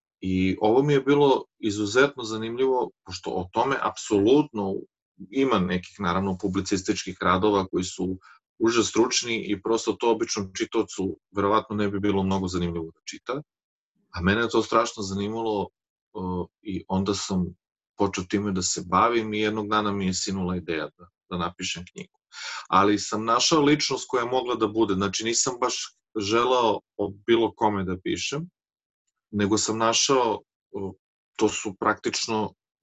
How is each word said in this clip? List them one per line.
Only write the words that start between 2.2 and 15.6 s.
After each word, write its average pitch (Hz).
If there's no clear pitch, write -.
zanimljivo, 117
pošto -
o 90
tome 127
apsolutno 107
ima 131
nekih, 90
naravno, 95
publicističkih 92
radova 95
koji -
su 92
užas 113
stručni 117
i 98
prosto 110
to 117
običnom 110
čitaocu 101
verovatno 101
ne 104
bi 101
bilo 98
mnogo 95
zanimljivo 85
da -
čita. 127
A 92
mene 101
je 113
to 113
strašno 113
zanimalo, 104